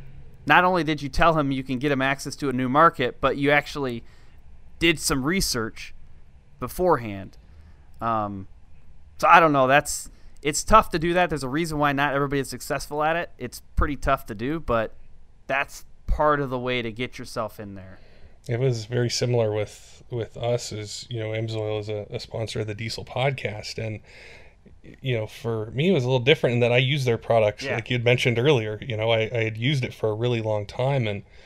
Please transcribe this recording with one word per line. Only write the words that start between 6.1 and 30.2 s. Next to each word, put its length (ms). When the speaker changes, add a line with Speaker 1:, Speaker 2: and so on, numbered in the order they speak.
Speaker 1:
beforehand. 800
Um, 460
so 100
I 120
don't 120
know. 140
That's, 440
it's 200
tough 280
to 80
do 160
that. 160
There's 120
a 60
reason 300
why 140
not 220
everybody 260
is 80
successful 540
at 140
it. 220
It's 240
pretty 220
tough 300
to 80
do, 260
but 340
that's 380
part 340
of 100
the 80
way 240
to 100
get 260
yourself 400
in 160
there. 240
Speaker 2:
It 120
was 240
very 260
similar 420
with, 580
with 260
us, 340
is, 400
you 80
know, 120
Amsoil 500
is 80
a, 220
a 100
sponsor 400
of 80
the 60
Diesel 300
Podcast, 800
and, 160
you 160
know, 100
for 460
me, 160
it 40
was 120
a 20
little 180
different 300
in 60
that 120
I 60
use 260
their 140
products, 460
Speaker 1:
Yeah. 100
Speaker 2:
like 160
you'd 140
mentioned 340
earlier. 420
You 160
know, 140
I, 240
I 80
had 140
used 280
it 80
for 180
a 40
really 280